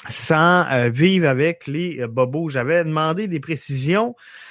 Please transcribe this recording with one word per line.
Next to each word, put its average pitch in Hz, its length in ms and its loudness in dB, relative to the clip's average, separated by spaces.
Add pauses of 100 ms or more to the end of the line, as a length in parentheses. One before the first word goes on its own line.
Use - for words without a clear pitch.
sans, 170 640 4
euh, 123 180 2
vivre 165 400 2
avec 151 380 0
les, 151 340 -6
euh, 120 60 -6
bobos. 131 420 -2
J'avais 143 360 0
demandé 160 440 -2
des 160 120 -4
précisions 160 720 -2 (360)